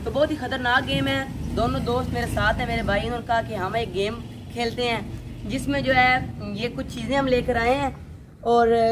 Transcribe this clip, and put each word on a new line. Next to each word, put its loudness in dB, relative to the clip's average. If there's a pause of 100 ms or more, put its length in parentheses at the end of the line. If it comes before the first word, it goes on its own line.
तो -2
बहुत 2
ही -2
ख़तरनाक 0
game 0
है। -4
दोनों 0
दोस्त 0
मेरे -2
साथ 2
हैं, -2
मेरे -2
भाई, 0
उन्होंने -4
कहा 2
कि -8
हम -2
एक -2
game -2 (320)
खेलते -2
हैं -6
जिसमें -2
जो 4
है 2
ये -4
कुछ -8
चीज़ें -2
हम 2
लेकर 2
आए 4
हैं -2 (540)
और 6 (160)